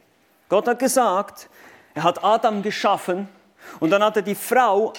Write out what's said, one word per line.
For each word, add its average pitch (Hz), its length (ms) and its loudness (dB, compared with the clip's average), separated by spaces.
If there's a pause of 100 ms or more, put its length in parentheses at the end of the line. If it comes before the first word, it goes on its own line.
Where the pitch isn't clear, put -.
(500)
Gott 208 180 2
hat 233 120 0
gesagt, 214 680 0 (460)
er 151 100 -6
hat 175 180 0
Adam 214 400 2
geschaffen 196 680 -2 (500)
und 165 120 0
dann 202 120 4
hat 214 140 2
er 196 60 0
die 196 120 -4
Frau 220 640 0